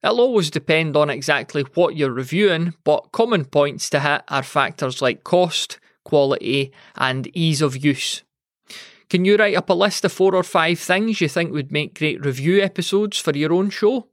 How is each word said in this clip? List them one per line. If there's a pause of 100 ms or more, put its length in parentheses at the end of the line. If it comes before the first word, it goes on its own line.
It'll
always
depend
on
exactly (100)
what
you're
reviewing,
but
common
points
to
hit
are
factors
like
cost, (260)
quality, (240)
and
ease
of
use. (880)
Can
you
write
up
a
list
of
four
or
five
things
you
think
would
make
great
review
episodes
for
your
own
show?